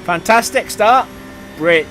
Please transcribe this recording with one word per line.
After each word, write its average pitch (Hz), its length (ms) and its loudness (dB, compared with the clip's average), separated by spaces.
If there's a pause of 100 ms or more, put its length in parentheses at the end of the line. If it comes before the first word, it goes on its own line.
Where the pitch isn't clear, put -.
Fantastic 220 640 0
start. 233 380 2 (500)
Great. 160 340 2